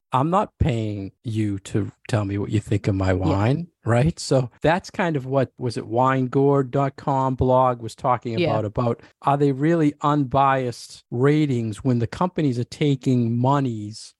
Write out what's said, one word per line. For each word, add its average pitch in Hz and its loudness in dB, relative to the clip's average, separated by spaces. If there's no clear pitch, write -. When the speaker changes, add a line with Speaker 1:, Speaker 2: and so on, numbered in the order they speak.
Speaker 1:
"I'm 135 2
not 202 0
paying 107 -2
you 107 -2
to 104 -4
tell 107 0
me 101 -4
what - -6
you 104 0
think - -2
of 98 2
my 95 0
Speaker 2:
Yeah. - 2
Speaker 1:
wine," 113 0
right? 123 2
So 127 0
that's 170 0
kind 170 -2
of 127 -6
what, 131 -2
was 123 -6
it 113 -6
wine 131 2
gourd 139 2
dot 139 -2
com 131 -2
blog 127 2
was 113 -10
talking 120 -2
Speaker 2:
Yeah. 170 0
Speaker 1:
about, 110 0
about 117 -2
are 139 2
they 143 2
really 151 2
unbiased 135 0
ratings 127 0
when 123 2
the 113 0
companies 151 -2
are 120 -2
taking 127 0
monies, 123 -2